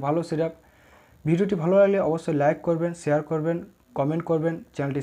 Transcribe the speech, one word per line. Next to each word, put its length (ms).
ভালো 220
সিরাপ। 240
ভিডিওটি 380
ভালো 180
লাগলে 180
অবশ্যই 340
লাইক 240
করবেন, 260
শেয়ার 180
করবেন, 260
কমেন্ট 320
করবেন, 240
চ্যানেলটি 280